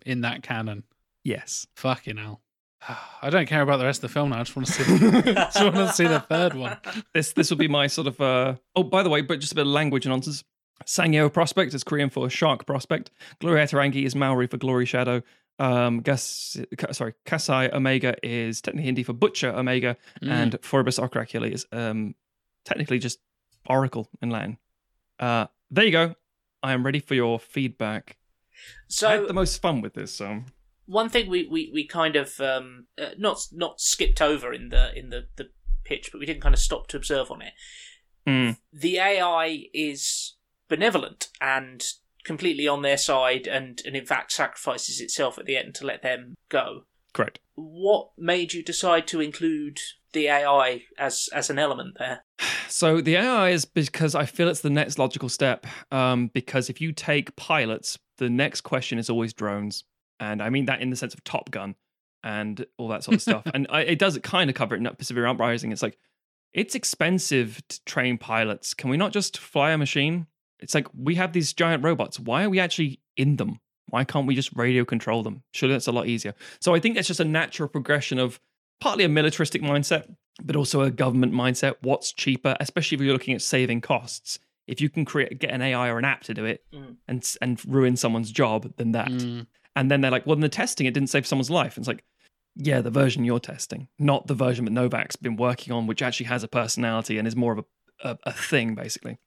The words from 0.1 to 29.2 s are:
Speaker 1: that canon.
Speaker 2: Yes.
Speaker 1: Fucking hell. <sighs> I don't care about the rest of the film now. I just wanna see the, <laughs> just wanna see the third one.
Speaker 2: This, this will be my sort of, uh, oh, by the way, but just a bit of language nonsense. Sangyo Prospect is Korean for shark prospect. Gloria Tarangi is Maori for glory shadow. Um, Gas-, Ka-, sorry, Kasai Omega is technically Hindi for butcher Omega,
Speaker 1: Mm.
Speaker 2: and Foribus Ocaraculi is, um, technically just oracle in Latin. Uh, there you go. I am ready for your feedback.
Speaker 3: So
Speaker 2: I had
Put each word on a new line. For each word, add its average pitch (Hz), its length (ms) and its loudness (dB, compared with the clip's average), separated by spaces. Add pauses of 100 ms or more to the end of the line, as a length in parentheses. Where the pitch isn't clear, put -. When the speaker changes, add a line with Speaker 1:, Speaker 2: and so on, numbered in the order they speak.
Speaker 1:
that 120 200 -4
canon. 110 420 -6 (400)
Speaker 2:
Yes. - 500 -6
Speaker 1:
Fucking 123 420 -4
hell. 107 240 -12 (420)
<sighs> - 400 -14
I 135 80 -4
don't 165 160 2
care 151 160 2
about 139 160 4
the 127 60 0
rest 135 140 0
of - 120 -20
the - 40 -6
film 143 160 2
now. 117 80 -2
I 117 60 -2
just - 100 -10
wanna 131 120 -4
see 135 180 0
the, 202 380 6
<laughs> 233 120 4 (180)
just 202 80 4
wanna 190 320 4
see 175 140 4
the 160 140 4
third 165 340 0
one. 127 220 -6 (360)
Speaker 2:
This, 156 200 -2
this 165 180 2
will 175 60 0
be 165 120 4
my 143 200 2
sort 151 180 -4
of, 135 140 -4
uh, 131 340 2 (220)
oh, 185 80 4
by 185 180 2
the 185 80 2
way, 196 100 4
but 147 200 -2
just 147 120 -6
a - 40 -8
bit 151 60 4
of 139 100 0
language 139 340 2
nonsense. 135 380 -4 (420)
Sangyo 151 460 4
Prospect 165 420 2
is 135 80 -4
Korean 143 280 0
for 127 200 -2
shark 147 360 2
prospect. 139 440 -4 (300)
Gloria 156 260 4
Tarangi 139 380 2
is 131 100 -2
Maori 135 320 2
for 127 120 -6
glory 127 280 2
shadow. 123 360 0 (360)
Um, 123 420 4
Gas-, - 560 -4 (200)
Ka-, - 160 -6
sorry, 117 220 -6 (100)
Kasai 135 480 0
Omega 131 500 2
is 117 380 -4
technically - 260 -4
Hindi 127 160 0
for 131 100 -4
butcher 131 380 0
Omega, 127 460 0 (260)
Speaker 1:
Mm. 135 80 -2
Speaker 2:
and 120 220 2 (100)
Foribus 131 380 2
Ocaraculi 117 520 -4
is, - 200 -8
um, 110 420 -4 (500)
technically 135 340 0
just 120 200 -6 (480)
oracle 131 420 0 (140)
in 120 80 -2
Latin. 110 280 -6 (600)
Uh, 117 280 0 (240)
there 196 140 4
you 214 80 4
go. 165 220 4 (480)
I 135 100 0
am 127 120 0
ready 143 140 0
for 143 160 -4
your 117 240 2
feedback. 113 800 -6 (720)
Speaker 3:
So - 200 0
Speaker 2:
I 214 40 6
had 208 160 2